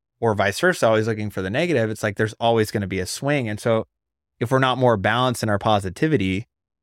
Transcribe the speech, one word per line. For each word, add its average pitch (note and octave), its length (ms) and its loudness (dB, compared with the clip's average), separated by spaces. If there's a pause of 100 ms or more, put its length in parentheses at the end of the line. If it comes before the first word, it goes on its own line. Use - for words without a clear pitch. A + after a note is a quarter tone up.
(200)
or A2+ 140 2
vice G2 240 0
versa, - 280 2
always A2 200 4
looking G#2+ 240 -4
for G2 120 -6
the F#2 80 -4
negative, B2+ 400 0
it's G#2+ 120 -8
like G#2+ 140 -4
there's G#2+ 240 -2
always A#2 300 2
gonna G#2 160 -2
be F#2 140 -4
a F2+ 60 -6
swing. C3+ 420 -4
And G#2+ 120 -8
so A2+ 260 0 (540)
if A2+ 100 -4
we're C3 80 2
not B2+ 200 2
more B2 180 4
balanced A#2 460 0
in A2+ 80 -2
our G2+ 80 0
positivity, G2+ 880 0 (360)